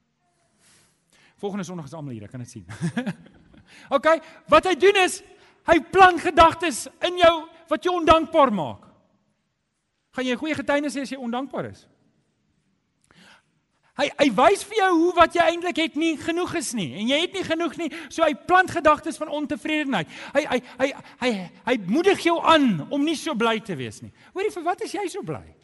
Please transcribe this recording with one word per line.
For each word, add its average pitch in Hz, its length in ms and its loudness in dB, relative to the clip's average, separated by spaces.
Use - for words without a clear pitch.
Volgende 196 260 -8
Sondag 165 220 -12
is 127 80 -18
almal 147 200 -12
hier, 104 100 -12
ek 101 80 -18
kan 127 80 -14
dit 117 100 -14
sien. 95 200 -18
<laughs> 170 680 -10
Okay, 311 300 2
wat 320 200 6
hy 359 100 2
doen 403 260 6
is, - 140 -4
hy 339 80 6
plant 370 300 8
gedagtes 320 640 2
in 359 160 -4
jou 339 120 8
wat 311 160 -2
jou 359 140 0
ondankbaar 320 540 4
maak. 135 360 -6
Gaan 254 100 -6
jy 254 80 -2
'n - 80 -6
goeie 302 140 -4
getuienis 285 400 -2
hê 285 60 -6
as 254 100 -8
jy 269 60 -10
ondankbaar 240 520 -8
is? - 180 -20
Hy, 285 180 0
hy 294 140 4
wys 294 320 4
vir 440 140 -8
jou 381 180 4
hoe 339 180 2
wat 330 220 4
jy 339 80 4
eintlik 339 320 -2
het 311 200 -4
nie 320 220 -2
genoeg 339 380 -4
is 320 180 -6
nie, 156 220 -6
en 208 120 -6
jy 277 120 0
het 349 140 -4
nie 370 100 -6
genoeg 320 340 -4
nie, 330 140 -6
so 320 140 -4
hy 311 100 4
plant 370 380 2
gedagtes 311 460 0
van 311 100 -8
ontevredenheid. 294 800 -4
Hy, 294 120 0
hy, 247 160 -2
hy, 269 140 0
hy, 254 120 -2
hy 247 100 0
moedig 320 380 2
jou 339 180 2
aan 277 480 2
om 285 140 -2
nie 320 120 -2
so 311 200 -6
bly 226 240 0
te 196 160 -10
wees 117 260 -10
nie. 107 120 -18
Hoorie, 381 180 -4
vir 349 120 -10
wat 370 180 -4
is 381 120 -10
jy 392 160 -6
so 370 120 -12
bly? 139 220 -10